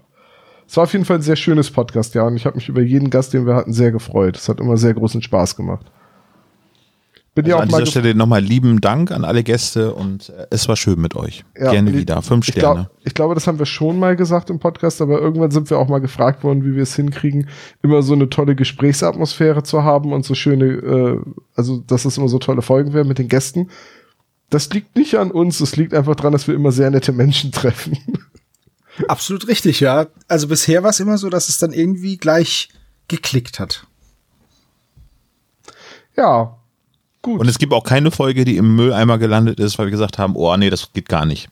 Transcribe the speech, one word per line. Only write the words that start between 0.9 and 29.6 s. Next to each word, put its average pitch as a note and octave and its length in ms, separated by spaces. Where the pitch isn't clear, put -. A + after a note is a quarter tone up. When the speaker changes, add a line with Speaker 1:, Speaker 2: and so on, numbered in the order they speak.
Speaker 1:
jeden G3 120
Fall F3+ 120
ein D#3+ 60
sehr D3+ 140
schönes D3+ 340
Podcast, A#2 440
ja, A2+ 80
und A#2 120
ich A#2 100
hab C3+ 100
mich A#2+ 120
über B2+ 140
jeden C3+ 280
Gast, C3 240
den B2+ 120
wir A#2+ 100
hatten, A#2+ 180
sehr A#2 180
gefreut. G2 460
Es - 120
hat G#2+ 100
immer A#2+ 180
sehr A2+ 160
großen A2+ 280
Spaß F#2 340
gemacht. F#2 300
Bin D3+ 100
Speaker 2:
Also D#3+ 60
Speaker 1:
ja F3 60
auch D#3+ 40
Speaker 2:
an - 80
Speaker 1:
mal D#3+ 100
Speaker 2:
dieser D#3 80
Speaker 1:
gef- D3+ 40
Speaker 2:
Stelle A#2 240
nochmal A2+ 260
lieben A#2 400
Dank C#3 300
an - 120
alle A2+ 200
Gäste A2+ 500
und, G2 360
äh, F2+ 200
es - 180
war A2+ 80
schön F#2+ 240
mit E2 160
euch. - 300
Speaker 1:
Ja, C3 140
Speaker 2:
Gerne A#2 200
Speaker 1:
li-, C#3 80
Speaker 2:
wieder. - 220
Fünf A#2+ 280
Speaker 1:
ich A#2+ 60
glaub, D3 180
Speaker 2:
Sterne. F2+ 160
Speaker 1:
ich C3+ 80
glaube, D#3+ 220
das D#3+ 120
haben D#3+ 120
wir D3 60
schon D#3+ 340
mal F#3 160
gesagt F3 340
im E3+ 100
Podcast, E3 420
aber D3 200
irgendwann D#3 300
sind D3 180
wir D#3 80
auch C3 100
mal C#3 120
gefragt C3 440
worden, C#3 220
wie C3+ 100
wir C#3 80
es C3 120
hinkriegen, C#3+ 520
immer D3 180
so C#3 120
eine C#3 160
tolle C#3+ 260
Gesprächsatmosphäre D3 1080
zu D3+ 200
haben D3 300
und C#3 120
so C#3+ 100
schöne, C3+ 300
äh, B2+ 540
also, B2 300
dass C3 200
es C3+ 120
immer C#3 100
so B2 120
tolle B2+ 220
Folgen C#3 320
werden D3 140
mit C3+ 120
den B2+ 100
Gästen. C3+ 400
Das D3 220
liegt - 260
nicht - 180
an G3+ 160
uns, E3+ 300
es C#3+ 160
liegt D#3 160
einfach D3+ 220
dran, D3 180
dass C#3 140
wir D3+ 80
immer C#3+ 180
sehr C#3+ 160
nette C#3 240
Menschen C3+ 380
<laughs> - 20
treffen. C#3 440
Speaker 3:
Absolut F#3 400
richtig, G#3 320